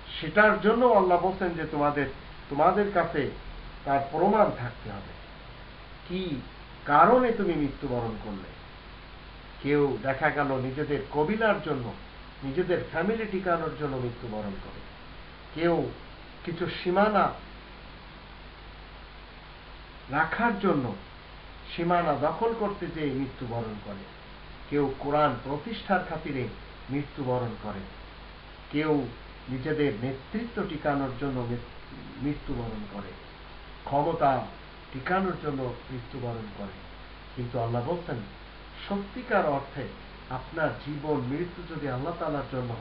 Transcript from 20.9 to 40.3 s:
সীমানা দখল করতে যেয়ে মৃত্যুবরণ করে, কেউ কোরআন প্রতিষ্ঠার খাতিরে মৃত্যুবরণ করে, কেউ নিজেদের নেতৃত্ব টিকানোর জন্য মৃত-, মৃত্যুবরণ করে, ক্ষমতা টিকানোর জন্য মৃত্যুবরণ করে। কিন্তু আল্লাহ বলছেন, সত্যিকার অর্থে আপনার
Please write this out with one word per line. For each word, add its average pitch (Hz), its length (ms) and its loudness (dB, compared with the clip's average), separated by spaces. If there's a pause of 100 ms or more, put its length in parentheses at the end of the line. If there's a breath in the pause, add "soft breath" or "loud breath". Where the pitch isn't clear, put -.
সীমানা 170 380 4
দখল 160 460 2
করতে 196 280 -2
যেয়ে 156 260 -2
মৃত্যুবরণ 117 640 -4 (100)
করে, 98 180 -10 (640)
কেউ 143 300 4
কোরআন 143 440 4
প্রতিষ্ঠার 175 680 0
খাতিরে 139 380 -4 (420)
মৃত্যুবরণ 127 720 -2
করে, 101 160 -6 (920)
কেউ 147 360 2 (420)
নিজেদের 139 440 2 (100)
নেতৃত্ব 214 640 -4
টিকানোর 139 400 0 (120)
জন্য 135 180 0
মৃত-, - 840 -6
মৃত্যুবরণ 120 600 -4 (100)
করে, 98 180 -8 (720)
ক্ষমতা 143 640 4 (480)
টিকানোর 180 400 2 (100)
জন্য 131 300 -2 (180)
মৃত্যুবরণ 117 540 -6 (120)
করে। 101 140 -8 (640)
কিন্তু 120 240 -4
আল্লাহ 117 240 0
বলছেন, 165 320 -2 (720)
সত্যিকার 202 560 0
অর্থে 139 380 0 (460)
আপনার 151 400 0 (160)